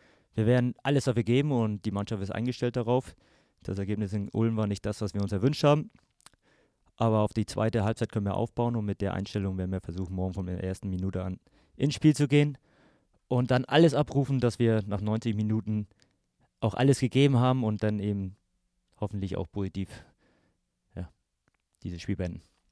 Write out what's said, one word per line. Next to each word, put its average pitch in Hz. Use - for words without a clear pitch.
Wir 110
werden 123
alles 143
dafür 120
geben 139
und 107
die 104
Mannschaft 101
ist 98
eingestellt 120
darauf. 123
Das 95
Ergebnis 101
in 104
Ulm 113
war 107
nicht 101
das, 104
was 104
wir 101
uns 98
erwünscht 120
haben. 151
Aber 110
auf 107
die 110
zweite 110
Halbzeit 110
können 101
wir 98
aufbauen 117
und 107
mit 101
der 95
Einstellung 98
werden 92
wir 92
versuchen, 90
morgen 92
von 92
der 90
ersten 92
Minute 92
an 92
ins 143
Spiel 156
zu 147
gehen 147
und 123
dann 127
alles 156
abrufen, 139
dass 120
wir 113
nach 101
neunzig 107
Minuten 107
auch 104
alles 135
gegeben 135
haben 127
und 107
dann 107
eben 98
hoffentlich 98
auch 95
positiv, 98
ja, 90
dieses 87
Spiel 101
beenden. 85